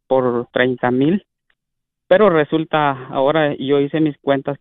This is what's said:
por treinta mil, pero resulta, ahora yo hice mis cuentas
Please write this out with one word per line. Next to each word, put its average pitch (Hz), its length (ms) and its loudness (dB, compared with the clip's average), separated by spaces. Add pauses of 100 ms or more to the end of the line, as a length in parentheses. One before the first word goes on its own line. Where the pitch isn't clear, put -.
por 123 440 0
treinta 123 400 0
mil, 143 340 0 (840)
pero 196 200 4
resulta, 151 800 -2
ahora 147 500 0
yo 143 220 -2
hice 143 220 -2
mis 151 160 -2
cuentas 139 440 -4